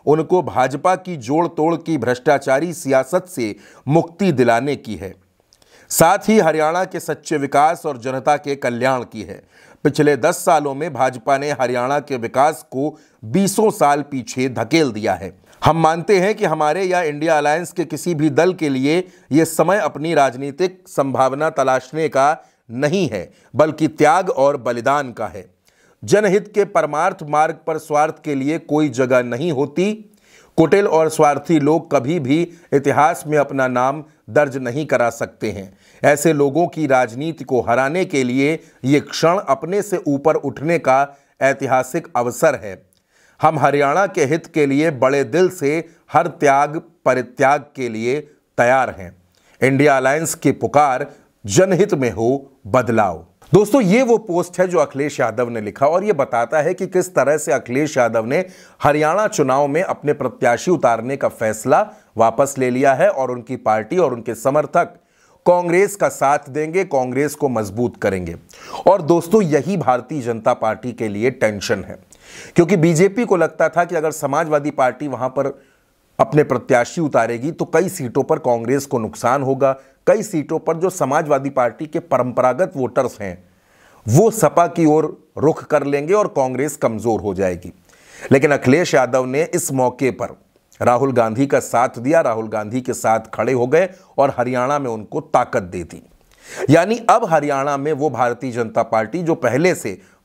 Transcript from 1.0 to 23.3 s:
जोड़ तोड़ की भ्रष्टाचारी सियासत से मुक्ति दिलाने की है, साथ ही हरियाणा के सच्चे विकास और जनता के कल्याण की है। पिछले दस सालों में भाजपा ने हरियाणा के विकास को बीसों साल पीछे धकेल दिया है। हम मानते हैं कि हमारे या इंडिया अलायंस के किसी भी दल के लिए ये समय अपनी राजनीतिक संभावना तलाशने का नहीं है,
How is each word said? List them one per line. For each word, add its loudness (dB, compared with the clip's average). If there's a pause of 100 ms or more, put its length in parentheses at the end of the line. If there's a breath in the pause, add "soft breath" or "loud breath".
जोड़ -2
तोड़ 0
की -4
भ्रष्टाचारी 0
सियासत -2
से -6 (320 loud breath)
मुक्ति 0
दिलाने 2
की -12
है, -14 (760 soft breath)
साथ -2
ही 4
हरियाणा 0
के -12
सच्चे -8
विकास 0
और -6
जनता -2
के -8
कल्याण -4
की -14
है। -14 (420 soft breath)
पिछले 2
दस 0
सालों 2
में -8
भाजपा 0
ने -4
हरियाणा -2
के -8
विकास -2
को -6 (280 loud breath)
बीसों 2
साल 2
पीछे -6
धकेल 0
दिया -2
है। -8 (320 soft breath)
हम 4
मानते 2
हैं 2
कि -4
हमारे 0
या 0
इंडिया 0
अलायंस 0
के -4
किसी -4
भी 0
दल 2
के -2
लिए 0 (240 loud breath)
ये 4
समय 2
अपनी -4
राजनीतिक -2
संभावना 0
तलाशने -2
का 2 (340 soft breath)
नहीं -2
है, -8 (240 soft breath)